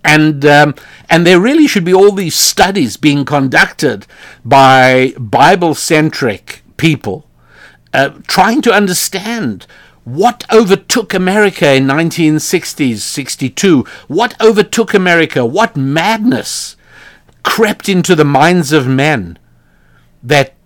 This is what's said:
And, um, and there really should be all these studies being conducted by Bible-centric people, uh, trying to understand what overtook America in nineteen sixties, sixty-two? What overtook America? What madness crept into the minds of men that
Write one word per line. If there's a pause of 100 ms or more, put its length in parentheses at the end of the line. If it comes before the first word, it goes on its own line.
And,
um, (340)
and
there
really
should
be
all
these
studies
being
conducted (380)
by
Bible-centric (140)
people, (680)
uh, (180)
trying
to
understand (380)
what
overtook
America
in
nineteen
sixties,
sixty-two? (220)
What
overtook
America?
What
madness (680)
crept
into
the
minds
of
men (840)
that (100)